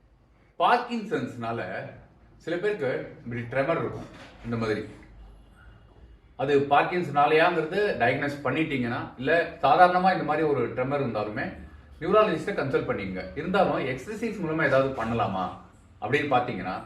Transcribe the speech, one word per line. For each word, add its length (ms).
பார்க்கின்சன்ஸ்னால 960
சில 100
பேருக்கு 260
இப்படி 160
ட்ரெமர் 300
இருக்கும், 280
இந்த 160
மாதிரி. 200
அது 120
பார்க்கின்ஸ்னாலயாங்கிறது 1080
டயக்னோஸ் 340
பண்ணிட்டீங்கன்னா, 520
இல்ல 100
சாதாரணமா 520
இந்த 140
மாதிரி 200
ஒரு 140
ட்ரெமர் 300
இருந்தாலுமே 400
நியூராலஜிஸ்ட்டை 580
கன்சல்ட் 320
பண்ணிக்கங்க. 340
இருந்தாலும் 420
எக்ஸர்சைஸ் 500
மூலமா 280
ஏதாவது 200
பண்ணலாமா 460
அப்படின்னு 320
பார்த்தீங்கன்னா 500